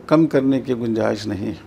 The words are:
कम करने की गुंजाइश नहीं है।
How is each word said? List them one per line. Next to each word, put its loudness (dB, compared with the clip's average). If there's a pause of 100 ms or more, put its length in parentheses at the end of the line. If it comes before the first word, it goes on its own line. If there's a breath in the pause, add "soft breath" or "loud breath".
कम 6
करने 2
की -4
गुंजाइश -2
नहीं -6
है। -8